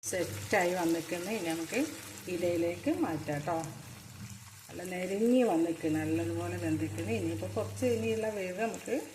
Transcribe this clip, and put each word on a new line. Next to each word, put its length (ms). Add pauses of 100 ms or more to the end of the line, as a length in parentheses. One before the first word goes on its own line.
(100)
സെറ്റായി 680
വന്നിട്ടുണ്ട്. 580
ഇനി 140
നമുക്ക് 300 (520)
ഇലയിലേക്ക് 580 (120)
മാറ്റാം 420
ട്ടോ. 100 (1120)
നല്ല 140 (120)
നെരുങ്ങി 560
വന്നിട്ടുണ്ട്, 480
നല്ലതുപോലെ 680
വെന്തിട്ടുണ്ട്. 540
ഇനിയിപ്പോൾ 380
കുറച്ച് 300 (100)
ഇനിയുള്ള 320 (100)
വേവ് 280
നമുക്ക് 300 (180)